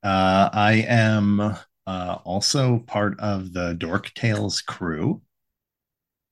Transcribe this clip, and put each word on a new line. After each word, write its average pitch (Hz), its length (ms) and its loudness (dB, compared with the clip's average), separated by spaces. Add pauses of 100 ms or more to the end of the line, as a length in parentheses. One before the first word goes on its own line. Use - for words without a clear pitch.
Uh, 95 520 4
I 110 360 4
am, 107 520 4
uh, 92 840 -6
also 120 640 0
part 104 320 -2
of 95 340 -4
the 87 220 -4
Dork 82 400 -6
Tales 104 460 -2
crew, 90 640 -6 (1080)